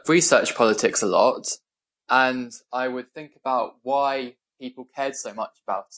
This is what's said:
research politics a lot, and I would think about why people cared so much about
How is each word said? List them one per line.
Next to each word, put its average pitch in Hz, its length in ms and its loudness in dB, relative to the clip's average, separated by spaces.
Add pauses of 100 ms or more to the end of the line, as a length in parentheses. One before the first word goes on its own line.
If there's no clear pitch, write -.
research 165 480 4
politics 110 460 2
a 110 40 0
lot, 98 420 2 (640)
and 127 420 0 (200)
I 127 160 -4
would 127 260 -8
think 151 220 -18
about 123 460 -4
why 135 540 -2 (240)
people 127 360 -16
cared 139 200 -6
so 107 180 -10
much 107 200 -8 (120)
about 98 220 -6 (100)